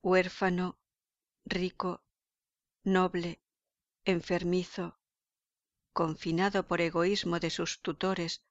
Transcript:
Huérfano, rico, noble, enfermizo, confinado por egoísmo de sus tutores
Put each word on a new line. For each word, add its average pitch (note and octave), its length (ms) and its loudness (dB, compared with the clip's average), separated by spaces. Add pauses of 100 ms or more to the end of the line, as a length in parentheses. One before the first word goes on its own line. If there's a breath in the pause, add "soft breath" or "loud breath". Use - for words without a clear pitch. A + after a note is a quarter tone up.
Huérfano, F#3 760 2 (640)
rico, F3+ 560 -4 (840)
noble, F#3 580 2 (640)
enfermizo, F3 920 0 (960)
confinado E3+ 720 0
por E3+ 140 -2
egoísmo E3+ 640 0
de E3 80 -2
sus - 320 -6
tutores F3+ 680 -2